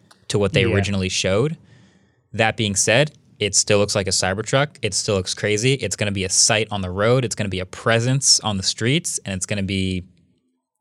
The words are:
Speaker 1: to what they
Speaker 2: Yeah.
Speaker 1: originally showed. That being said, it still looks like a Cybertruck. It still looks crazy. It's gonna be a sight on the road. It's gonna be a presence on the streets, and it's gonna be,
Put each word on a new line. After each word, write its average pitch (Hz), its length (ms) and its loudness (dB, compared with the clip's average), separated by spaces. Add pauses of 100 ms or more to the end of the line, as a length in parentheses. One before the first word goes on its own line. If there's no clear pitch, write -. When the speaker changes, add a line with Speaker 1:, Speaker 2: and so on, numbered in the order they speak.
(300)
Speaker 1:
to 104 100 2
what 101 140 2
they 98 120 4
Speaker 2:
Yeah. 90 80 0
Speaker 1:
originally 98 360 0
showed. 110 460 0 (760)
That 110 260 0
being 104 180 0
said, 127 360 2 (280)
it 101 140 -2
still - 240 2
looks 101 160 2
like 98 140 0
a 95 40 -2
Cybertruck. 110 680 -2
It 98 140 -4
still - 200 -2
looks 92 200 -2
crazy. 107 400 0
It's 104 200 -4
gonna 104 160 -2
be 95 120 -2
a 95 60 -4
sight 110 420 2
on 101 100 -4
the 90 80 -6
road. 113 340 2
It's 104 120 -4
gonna 98 140 -4
be - 100 -4
a 95 60 -6
presence 123 760 2
on 107 180 -2
the 95 60 -4
streets, - 600 -2
and 98 120 -6
it's 92 100 -6
gonna 101 180 -4
be, 92 400 -2 (760)